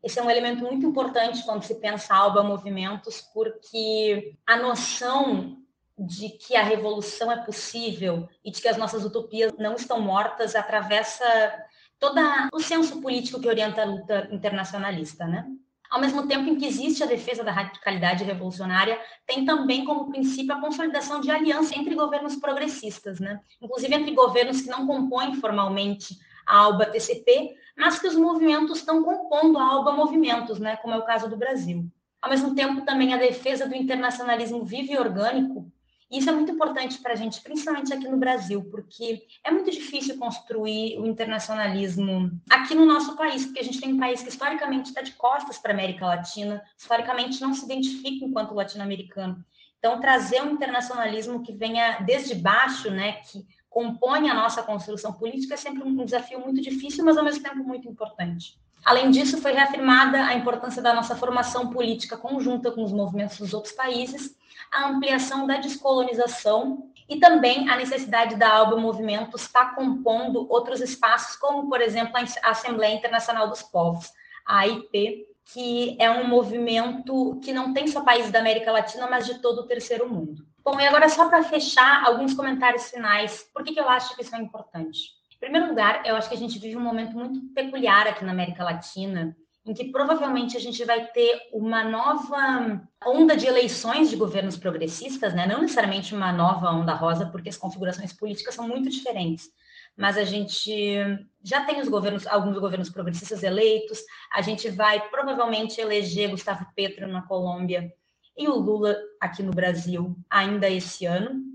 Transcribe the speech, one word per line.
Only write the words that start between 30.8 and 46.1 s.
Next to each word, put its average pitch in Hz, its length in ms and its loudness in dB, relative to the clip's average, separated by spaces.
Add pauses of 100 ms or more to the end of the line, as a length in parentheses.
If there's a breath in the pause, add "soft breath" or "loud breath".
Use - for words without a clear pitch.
é 226 40 0
o 226 80 -4
caso 226 240 0
do 214 80 -6
Brasil. 175 500 -4 (340)
Ao 254 80 -4
mesmo 277 260 2
tempo, 269 260 0
também 262 320 2
a 240 40 0
defesa 254 500 0
do 262 80 -6
internacionalismo 240 880 -2
vivo 262 260 -6
e 285 60 0
orgânico. 226 760 -2 (380)
Isso 269 200 -2
é - 40 2
muito 311 180 2
importante 269 480 -4
pra 240 160 -4
gente, 220 260 -8
principalmente 294 500 -6
aqui 254 160 -6
no 262 80 -2
Brasil, 202 540 0
porque 226 540 -10 (200 soft breath)
é 294 60 -4
muito 370 220 0
difícil 269 480 -8
construir 220 800 -6
o 220 80 -4
internacionalismo 196 1200 -2 (160)
aqui 269 280 4
no 320 100 8
nosso 294 320 4
país, 277 260 -2
porque - 160 -8
a 240 40 -6
gente - 180 -8
tem 269 100 -4
um 262 80 2
país 247 220 -2
que - 80 -12
historicamente 277 640 -4
tá 269 80 -8
de 269 120 -12
costas - 440 -2
pra 214 160 -6
América 185 320 -4
Latina, 202 560 -4 (160 loud breath)